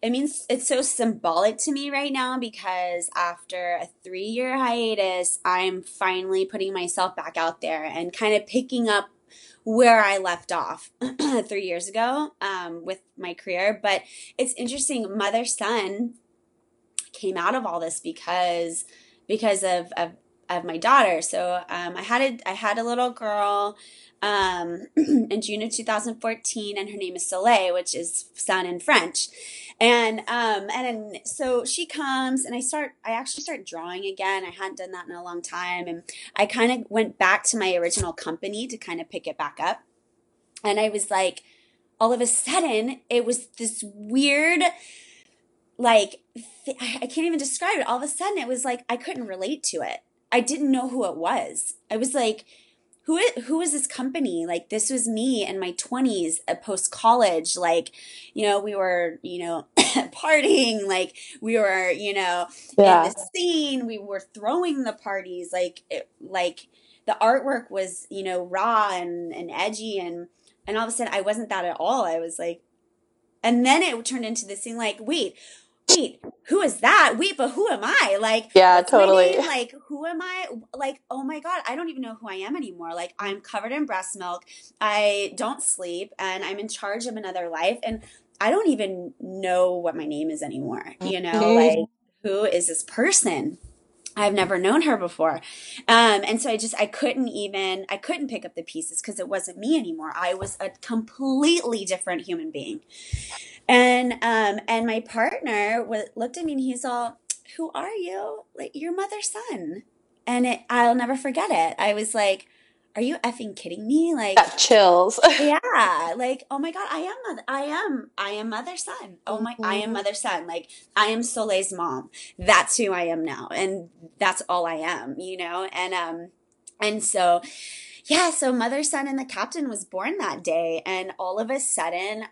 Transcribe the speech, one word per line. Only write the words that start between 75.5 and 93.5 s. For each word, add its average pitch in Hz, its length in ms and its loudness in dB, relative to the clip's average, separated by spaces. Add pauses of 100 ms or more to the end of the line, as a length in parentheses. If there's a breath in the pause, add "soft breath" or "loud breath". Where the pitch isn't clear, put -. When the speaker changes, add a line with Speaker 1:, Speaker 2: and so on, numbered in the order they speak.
Speaker 1:
"Wait, 339 300 2 (280)
who 381 140 2
is 302 200 0
that? 285 360 8
Wait, 370 200 -2
but 262 140 0
who 381 180 0
am 202 140 -2
I? 240 380 4
Like, 220 340 0
Speaker 2:
Yeah, 185 220 12
Speaker 1:
what's 180 140 4
my 240 80 10
Speaker 2:
totally. 190 320 10
Speaker 1:
name? 277 140 2
Like, 262 280 -4 (140)
who 294 180 -12
am 330 160 -6
I?" 370 260 -6 (280)
Like, 277 340 -6
oh 262 140 -8
my 302 160 -6
God, 339 280 -4
I 247 80 -4
don't 330 140 -6
even 262 120 -10
know 226 140 -10
who 220 140 -14
I 185 60 -8
am 208 200 -6
anymore. 175 380 -10
Like, 175 260 -8
I'm 202 220 -6
covered 220 300 -8
in 294 140 -2
breast 190 320 -6
milk. 180 280 -8 (360 soft breath)
I 208 540 2
don't 247 260 -4
sleep, 180 580 -4
and 190 240 -4
I'm 196 160 -6
in 214 80 -8
charge 214 380 -6
of 233 100 -8
another 185 340 -6
life, 180 340 0
and 226 180 -6 (400 soft breath)
I 208 100 4
don't 403 160 2
even 196 520 -2
know 185 560 2
what 170 200 -2
my 160 100 -6
name 151 240 -2
is 151 140 -6
anymore, 131 580 -8
you 185 200 -2
know? 175 100 -2
Speaker 2:
Mm-hmm. 214 240 6 (240)
Speaker 1:
Like, 165 100 -2 (340)
who 202 200 0
is 175 240 2
this 160 160 -4
person? 180 760 0 (600)